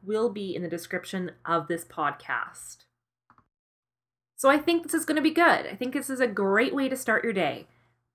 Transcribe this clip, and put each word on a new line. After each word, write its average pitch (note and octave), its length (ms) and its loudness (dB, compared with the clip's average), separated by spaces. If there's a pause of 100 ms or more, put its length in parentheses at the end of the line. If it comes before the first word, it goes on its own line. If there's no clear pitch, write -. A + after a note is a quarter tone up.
will G#3+ 280 0
be G3 260 -6
in E3+ 60 -6
the E3+ 80 -6
description F3+ 640 -6 (140)
of D#3+ 220 0
this E3 160 -4
podcast. - 1000 -6 (1500)
So C4+ 120 4
I D4 80 8
think E4+ 260 2
this - 100 -8
is D#4 100 2
gonna D#4 160 0
be D#4 120 4
good. E4 340 4
I - 100 -10
think B3+ 180 -6
this C#4+ 160 -4
is C4 120 -2
a B3 60 4
great G3+ 460 2
way C4+ 140 0
to C4 80 -2
start A3+ 300 0
your A3+ 80 -2
day. D3+ 340 -2 (480)